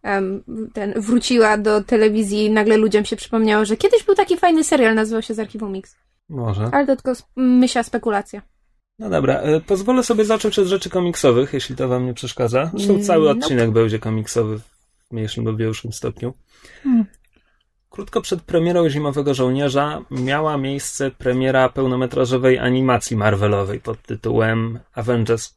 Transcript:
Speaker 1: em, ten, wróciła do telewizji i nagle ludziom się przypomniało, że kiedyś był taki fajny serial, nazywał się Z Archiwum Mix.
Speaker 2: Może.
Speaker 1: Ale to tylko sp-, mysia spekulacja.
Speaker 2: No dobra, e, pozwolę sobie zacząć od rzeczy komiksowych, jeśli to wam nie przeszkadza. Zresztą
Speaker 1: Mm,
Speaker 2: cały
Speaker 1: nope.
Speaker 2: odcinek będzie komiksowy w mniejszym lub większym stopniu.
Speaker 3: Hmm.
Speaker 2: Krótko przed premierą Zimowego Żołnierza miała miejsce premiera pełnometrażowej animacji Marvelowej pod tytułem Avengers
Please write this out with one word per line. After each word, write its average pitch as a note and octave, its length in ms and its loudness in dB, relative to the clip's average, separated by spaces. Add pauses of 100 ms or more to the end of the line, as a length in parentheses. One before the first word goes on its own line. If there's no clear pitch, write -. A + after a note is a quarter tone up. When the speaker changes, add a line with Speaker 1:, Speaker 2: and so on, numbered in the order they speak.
Speaker 1:
em, G3 400 -4 (300)
ten, G3+ 280 -6
wróciła A3+ 560 2
do G#3+ 260 0
telewizji G#3+ 640 0
i G#3+ 60 2
nagle G#3+ 260 4
ludziom G#3+ 280 2
się A3 100 -6
przypomniało, G#3+ 500 0
że G#3+ 120 -2
kiedyś G#4 260 4
był G4 120 4
taki F#4 220 0
fajny D#4+ 260 4
serial, A#3 320 4
nazywał A3 260 -2
się A3+ 120 -8
Z G#3+ 60 -6
Archiwum G#3 320 -10
Mix. F#3+ 240 -12 (340)
Speaker 2:
Może. A2+ 420 -4
Speaker 1:
Ale C#4 160 2
to C4+ 80 2
tylko B3+ 160 -6 (100)
sp-, - 140 -20
mysia B3+ 480 4
spekulacja. G#3 580 -4 (580)
Speaker 2:
No A2 100 -10
dobra, C3 300 0
e, D3+ 220 2
pozwolę G#3 420 0
sobie G#3+ 220 2
zacząć G#3 340 0
od F#3+ 80 2
rzeczy F#3 220 -2
komiksowych, D3+ 640 2
jeśli C3 220 -6
to C3 120 -4
wam B2+ 180 -2
nie B2+ 80 -6
przeszkadza. B2+ 600 -2
Zresztą G3+ 200 2
Speaker 1:
Mm, G3+ 120 2
Speaker 2:
cały E3 220 4
Speaker 1:
nope. A3 120 2
Speaker 2:
odcinek B2 320 2
będzie A2 280 2
komiksowy A2 600 -4
w - 520 -20
mniejszym A2+ 340 -6
lub A2 120 -4
większym A2 360 -6
stopniu. A#2+ 400 -8 (500)
Speaker 3:
Hmm. A#3 220 2 (840)
Speaker 2:
Krótko - 320 -8
przed F3+ 200 -6
premierą E3+ 480 0
Zimowego C#3+ 440 -2
Żołnierza C#3 680 0 (100)
miała C#3+ 460 -2
miejsce C#3 540 -6
premiera C3 580 0
pełnometrażowej B2+ 920 0
animacji B2+ 580 0
Marvelowej G#2 640 0
pod A2+ 220 -10
tytułem A2+ 800 -2 (140)
Avengers A#2 640 -2